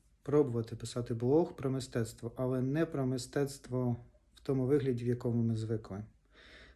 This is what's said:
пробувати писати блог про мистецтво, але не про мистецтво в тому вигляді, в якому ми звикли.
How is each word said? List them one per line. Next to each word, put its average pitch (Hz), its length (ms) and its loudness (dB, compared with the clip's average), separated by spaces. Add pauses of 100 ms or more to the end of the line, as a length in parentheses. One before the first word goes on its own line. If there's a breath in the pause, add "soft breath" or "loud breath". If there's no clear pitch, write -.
(240)
пробувати 120 520 2
писати 120 380 -4
блог 139 420 4
про 135 160 -2
мистецтво, 117 640 -4
але 127 260 0
не 147 240 2
про 143 200 -2
мистецтво 127 1000 -2 (300)
в - 40 -20
тому 131 260 0
вигляді, 127 380 2
в 120 40 -2
якому 120 360 0
ми 113 120 2
звикли. 110 480 -4 (720 loud breath)